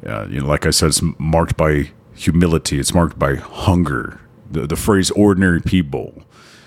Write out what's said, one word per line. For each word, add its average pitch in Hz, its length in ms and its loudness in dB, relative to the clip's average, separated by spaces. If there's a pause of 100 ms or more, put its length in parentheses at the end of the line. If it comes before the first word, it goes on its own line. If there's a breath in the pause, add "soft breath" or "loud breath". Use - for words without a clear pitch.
Uh, 52 260 -8
you 60 100 -6
know, 67 60 -4
like 71 180 -2
I 80 60 2
said, - 180 2
it's 71 140 -2 (160)
marked 80 360 0
by 76 360 0 (240)
humility. 80 680 0
It's - 140 -4
marked 82 240 2
by 71 160 0
hunger. 76 880 -2 (280)
The, - 160 -6
the 151 100 -4
phrase 98 340 2
"ordinary 95 500 4
people" 71 640 -2 (420 loud breath)